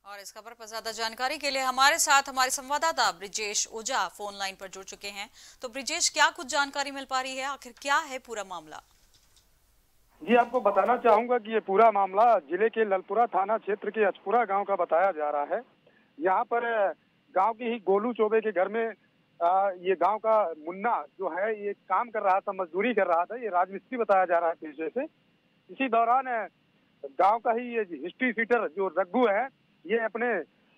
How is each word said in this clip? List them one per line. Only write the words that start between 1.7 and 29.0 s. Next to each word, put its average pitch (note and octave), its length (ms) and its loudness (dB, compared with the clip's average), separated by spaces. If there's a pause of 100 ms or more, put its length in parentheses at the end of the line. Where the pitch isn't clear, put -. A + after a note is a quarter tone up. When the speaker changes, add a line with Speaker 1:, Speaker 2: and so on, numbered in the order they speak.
Speaker 1:
साथ C#4 300 4
हमारे C4 220 0
संवाददाता C#4 640 0
ब्रिजेश G#3 600 -4
ओझा A3+ 360 -4
फोन G3+ 300 -10
लाइन G3 220 -6
पर G3 80 -12
जुड़ F#3+ 160 -14
चुके G3+ 240 -14
हैं। G3+ 200 -12 (340)
तो C4 60 -10
ब्रिजेश, C4+ 400 -4
क्या D4+ 220 4
कुछ E4+ 160 -12
जानकारी C#4+ 440 -4
मिल C4+ 200 -12
पा C4 100 0
रही C4 160 -8
है, C4 80 -8
आखिर C4+ 380 -10
क्या C#4 160 2
है C#4+ 200 -6
पूरा A3+ 260 -10
मामला? D#3+ 380 -14 (1400)
Speaker 2:
जी, F#3 120 2
आपको A#3+ 260 4
बताना G3+ 360 2
चाहूंगा A#3+ 420 4
कि G#3+ 140 -6
ये G#3+ 80 2
पूरा G3+ 300 6
मामला G3+ 480 4
जिले F3 300 0
के A3+ 160 0
ललपुरा G3+ 420 0
थाना G3 320 0
क्षेत्र G3+ 320 -6
के G#3+ 140 0
अचपुरा G3+ 400 0
गांव G3 200 -2
का G3 120 -2
बताया F3 360 4
जा D3+ 180 -2
रहा D3 260 -2
है। A#3+ 60 -6 (560)
यहाँ F#3 260 2
पर A3+ 480 0 (420)
गांव F#3+ 180 2
के A3+ 120 -10
ही A#3 220 -4
गोलू G#3 260 2
चौबे A3 280 2
के G#3+ 120 -2
घर F#3 160 0
में, A3+ 180 -2 (540)
आ, F#3+ 300 2
ये F3+ 240 -2
गांव F#3 240 2
का A3 200 2 (280)
मुन्ना F#3+ 360 -4 (160)
जो F3 200 -4
है G#3 280 -4
ये G3+ 60 -4
काम G3+ 380 -2
कर G#3+ 120 -4
रहा G3 180 4
था, G3+ 120 -6
मजदूरी F#3+ 420 -2
कर G3 120 4
रहा F3 180 2
था, G3 120 -8
ये B3 120 -8
राजमिस्त्री F#3+ 500 -2
बताया G3 260 4
जा E3+ 140 2
रहा E3+ 100 0
है E3 60 -2
पेशे D#3 340 -8
से। C4 160 -4 (680)
इसी C4 180 -4
दौरान, A#3 600 0 (560)
गांव F#3 340 2
का A#3 140 0
ही A#3+ 220 -4
ये A3+ 60 0
हिस्ट्री F3+ 520 -4
सीटर A3 360 0
जो F3+ 300 -4
रघु G3 280 2